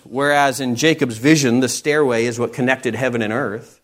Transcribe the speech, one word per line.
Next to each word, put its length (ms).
Whereas 560
in 160
Jacob's 400
vision, 440
the 80
stairway 580
is 120
what 140
connected 420
heaven 280
and 100
earth 520